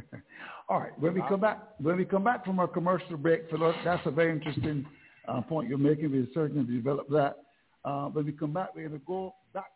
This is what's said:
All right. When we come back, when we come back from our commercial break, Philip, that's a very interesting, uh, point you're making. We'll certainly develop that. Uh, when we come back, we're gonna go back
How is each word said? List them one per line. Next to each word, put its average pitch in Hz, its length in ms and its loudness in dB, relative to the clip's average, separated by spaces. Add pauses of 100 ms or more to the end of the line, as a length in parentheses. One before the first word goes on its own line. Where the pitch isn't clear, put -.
(680)
All 190 100 2
right. - 200 -6
When 165 140 2
we 185 160 0
come 196 120 0
back, 214 180 2 (200)
when 165 180 2
we 185 80 2
come 190 180 0
back 247 220 0
from 185 140 0
our 175 80 2
commercial 175 500 0
break, 165 320 2
Philip, 165 260 2 (100)
that's 175 200 0
a 156 60 2
very 165 200 4
interesting, 151 540 -2 (420)
uh, 127 140 0
point 151 280 -2
you're 139 80 0
making. 151 340 4
We'll 131 220 2
certainly 147 320 0 (100)
develop 135 340 -2
that. 143 280 4 (480)
Uh, 143 220 -2
when 147 180 -2
we 147 60 -2
come 147 220 -4
back, 190 220 -4
we're 160 120 -10
gonna 151 200 -10
go 185 260 -6 (200)
back 190 220 -10